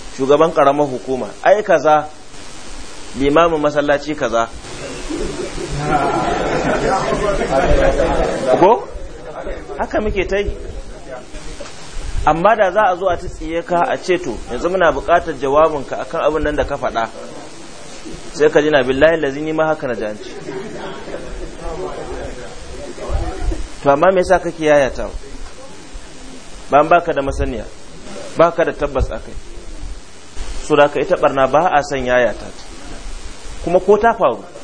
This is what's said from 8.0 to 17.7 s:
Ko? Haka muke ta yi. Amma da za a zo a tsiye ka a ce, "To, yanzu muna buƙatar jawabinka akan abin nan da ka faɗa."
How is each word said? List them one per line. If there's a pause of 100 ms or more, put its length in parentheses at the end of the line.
Ko? (920)
Haka
muke
ta
yi. (1700)
Amma
da
za
a
zo
a
tsiye
ka
a
ce,
"To, (160)
yanzu
muna
buƙatar
jawabinka
akan
abin
nan
da
ka
faɗa." (1200)